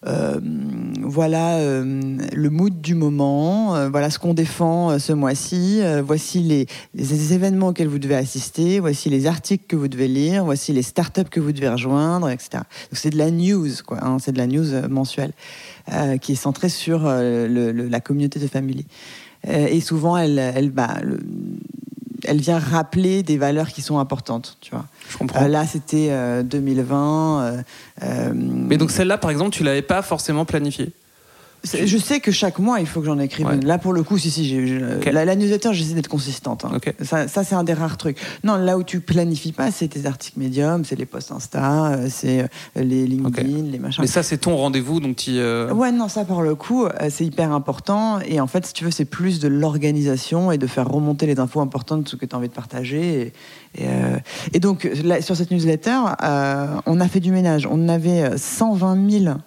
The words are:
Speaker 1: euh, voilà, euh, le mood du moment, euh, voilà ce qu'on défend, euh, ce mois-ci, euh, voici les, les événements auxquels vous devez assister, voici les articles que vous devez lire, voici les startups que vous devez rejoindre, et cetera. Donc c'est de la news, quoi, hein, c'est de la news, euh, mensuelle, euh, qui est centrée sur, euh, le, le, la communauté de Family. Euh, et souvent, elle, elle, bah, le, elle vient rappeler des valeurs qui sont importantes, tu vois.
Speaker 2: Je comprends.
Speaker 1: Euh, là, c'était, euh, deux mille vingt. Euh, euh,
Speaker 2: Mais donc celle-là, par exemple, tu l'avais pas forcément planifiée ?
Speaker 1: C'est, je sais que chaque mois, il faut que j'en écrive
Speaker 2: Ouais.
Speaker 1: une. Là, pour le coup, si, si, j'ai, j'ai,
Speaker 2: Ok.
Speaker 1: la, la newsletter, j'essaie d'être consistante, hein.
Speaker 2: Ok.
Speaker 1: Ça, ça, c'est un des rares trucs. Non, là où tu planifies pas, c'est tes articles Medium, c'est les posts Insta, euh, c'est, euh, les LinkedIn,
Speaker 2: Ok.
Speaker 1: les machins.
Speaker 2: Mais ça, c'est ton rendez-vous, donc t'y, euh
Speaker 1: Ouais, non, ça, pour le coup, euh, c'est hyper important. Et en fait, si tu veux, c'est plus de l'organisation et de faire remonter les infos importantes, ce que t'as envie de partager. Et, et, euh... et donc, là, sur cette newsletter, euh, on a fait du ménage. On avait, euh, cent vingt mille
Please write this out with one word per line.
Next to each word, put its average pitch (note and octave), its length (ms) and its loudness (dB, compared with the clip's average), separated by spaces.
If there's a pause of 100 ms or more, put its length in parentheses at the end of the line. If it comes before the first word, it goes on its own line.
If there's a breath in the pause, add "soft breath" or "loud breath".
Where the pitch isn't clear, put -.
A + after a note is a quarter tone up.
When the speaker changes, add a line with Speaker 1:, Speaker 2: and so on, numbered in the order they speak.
Speaker 1:
euh, D2 340 -2 (600)
voilà, D#3+ 560 0
euh, C3+ 580 -2 (160)
le D3+ 180 2
mood F3 300 2
du D#3+ 160 0
moment, D#3 800 2
euh, C#3 120 0
voilà C#3+ 220 0
ce D#3 80 -6
qu'on E3+ 160 2
défend, E3 560 2
euh, C#3+ 80 2
ce D3 140 -2
mois-ci, F3 720 2
euh, D3+ 220 2
voici D#3 360 0
les, D3+ 260 4 (280 loud breath)
les D3+ 400 0
événements F#3+ 340 2
auxquels E3+ 200 0
vous C#3+ 120 -2
devez C#3 160 0
assister, D#3+ 640 0
voici D3+ 300 0
les C3+ 160 2
articles E3+ 420 0
que E3+ 80 0
vous C#3+ 120 0
devez C3 200 0
lire, D#3 360 2
voici D3 280 -2
les B2+ 100 2
startups F3 480 0
que E3 100 -2
vous D3 120 0
devez C#3 160 0
rejoindre, C#3+ 640 0
et B2 100 -2
cetera. B2 240 -8
Donc - 340 -12
c'est D#3 120 0
de D3+ 80 0
la D3+ 120 4
news, F3 380 2 (180)
quoi, A#2+ 160 -8
hein, C3 160 0
c'est C3+ 140 -4
de B2+ 60 0
la B2 80 2
news, C#3+ 260 2
euh, C3 160 -2
mensuelle, C3+ 440 -2 (600 loud breath)
euh, C#3 260 0
qui C#3+ 140 -4
est C3+ 40 0
centrée C#3+ 320 -2
sur, E3 380 0
euh, B2 420 2
le, A#2+ 240 2
le, A#2+ 160 -2
la A#2+ 120 -2
communauté C#3+ 400 -2
de C#3+ 60 -2
Family. C3+ 400 -4 (600 loud breath)
Euh, D3 180 2
et E3 140 2
souvent, E3 360 0
elle, D3+ 220 2
elle, C3 320 0
bah, C3 320 -2
le, - 160 -2 (1080)
elle D3 140 2
vient E3 180 2
rappeler E3+ 640 2
des D3+ 140 2
valeurs C#3+ 320 2
qui - 140 -12
sont D3+ 160 0
importantes, C3 640 -4
tu - 80 -18
vois. B2 160 -8 (240 loud breath)
Speaker 2:
Je - 80 -12
comprends. C3 240 0
Speaker 1:
Euh, C#3+ 60 4
là, D3+ 180 2
c'était, D#3 440 0
euh, B2 320 0
deux C3 180 -2
mille C3+ 200 2
vingt. D3 640 2
Euh, A#2+ 200 -2 (400 loud breath)
euh, B2 320 -2
Speaker 2:
Mais B2+ 440 0
donc D#3 120 2
celle-là, F#3+ 280 2
par E3+ 120 -2
exemple, D#3+ 200 0
tu F#3 140 -2
l'avais C#3 180 2
pas F#3 180 0
forcément D#3+ 460 -2
planifiée ? C#3+ 460 -2 (760 soft breath)
Speaker 1:
C'est, F3 200 0
je G3+ 100 4
sais C#4 240 0
que - 100 0
chaque F#3+ 280 0
mois, A3+ 220 2
il E3 60 -2
faut D#3+ 140 -4
que D3+ 60 -2
j'en D3+ 120 2
écrive C#3 280 -2
Speaker 2:
Ouais. C#3 80 2
Speaker 1:
une. C3+ 100 2
Là, E3 140 2
pour F#3 160 0
le E3 80 2
coup, G3 160 2
si, E3 120 0
si, D3+ 140 -2
j'ai, C3 220 0
j'ai, C3 180 0
Speaker 2:
Ok. A2 260 -2
Speaker 1:
la, D#3 140 4
la F#3 100 4
newsletter, G#3 380 2
j'essaie D#3+ 220 0
d'être D#3 140 0
consistante, C3+ 580 -4
hein. A#2+ 100 -4
Speaker 2:
Ok. B2 240 -2
Speaker 1:
Ça, D3 260 0
ça, - 160 -2
c'est G3 120 0
un F3 100 2
des E3+ 80 0
rares D#3 240 -2
trucs. C#3+ 220 -4 (240 loud breath)
Non, G#3 140 2
là F#3 200 2
où F#3 60 0
tu F3+ 180 -4
planifies E3 520 0
pas, F#3 180 -2
c'est E3 180 -2
tes C#3+ 160 -6
articles - 340 -6
Medium, C#3+ 460 0
c'est C3+ 100 -4
les B2+ 120 -6
posts C3+ 260 -12
Insta, C#3 640 0
euh, C3 160 -2
c'est, B2+ 320 0
euh, B2+ 40 -2 (300 loud breath)
les C3 300 2
LinkedIn, C3 540 0
Speaker 2:
Ok. D3 120 -4
Speaker 1:
les B2+ 60 -6
machins. C3 240 -4
Speaker 2:
Mais C3+ 60 2
ça, E3+ 140 2
c'est D#3 140 -2
ton E3 220 2
rendez-vous, C3+ 420 0
donc C3 160 -2
t'y, B2+ 220 -2
euh A#2 340 0
Speaker 1:
Ouais, B3 180 2
non, A#3+ 200 0
ça, G#3 160 -2
pour F3 160 0
le D#3 120 2
coup, A#3 300 0
euh, F#3 60 0 (180)
c'est D3 160 -2
hyper D#3+ 260 0
important. G3+ 720 0
Et D#3 220 0
en C3 40 2
fait, F3 200 -2
si - 80 -12
tu E3 100 -6
veux, E3+ 60 0
c'est D3+ 160 0
plus F3 340 0
de D3 80 2
l'organisation D3 1040 2
et D3+ 60 2
de C3+ 80 0
faire B2+ 200 0
remonter D3 380 2
les C#3 160 2
infos B2+ 220 0
importantes, C#3 480 -2
ce C3 60 -10
que B2 100 -8
t'as B2 100 -8
envie B2 120 -4
de A#2+ 40 -10
partager. B2+ 800 -4 (420 loud breath)
Et, - 100 -8
et, - 40 -2
euh... B2+ 300 0 (340 loud breath)
et F3+ 80 4
donc, F#3+ 240 2 (180)
là, E3+ 200 2
sur F#3 120 -2
cette E3+ 160 0
newsletter, E3 460 2 (260)
euh, C#3+ 440 0 (180)
on E3+ 160 4
a F3+ 80 4
fait G3 120 2
du F3+ 120 2
ménage. E3+ 380 4
On E3 180 2
avait, E3+ 360 2
euh, B2+ 120 0
cent A3 380 0
vingt F#3 220 2
mille G3 500 4